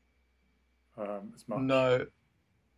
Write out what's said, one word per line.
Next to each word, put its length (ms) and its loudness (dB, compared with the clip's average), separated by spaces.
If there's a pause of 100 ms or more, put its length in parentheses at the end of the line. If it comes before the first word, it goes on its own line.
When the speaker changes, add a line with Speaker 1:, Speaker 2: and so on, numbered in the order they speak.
(960)
Speaker 1:
um, 380 -10
as 140 -20
much. 120 -4
Speaker 2:
No. 460 4 (720)